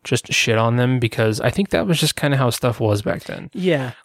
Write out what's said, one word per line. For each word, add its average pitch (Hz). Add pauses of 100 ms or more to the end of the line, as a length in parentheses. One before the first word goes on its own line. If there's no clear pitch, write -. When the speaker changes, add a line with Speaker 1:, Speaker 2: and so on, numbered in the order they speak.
Speaker 1:
just -
shit 110
on 117
them 123
because 110
I 117
think 190
that -
was 170
just 156
kinda 143
how 127
stuff 117
was 104
back -
then. -
Speaker 2:
Yeah. 151 (120)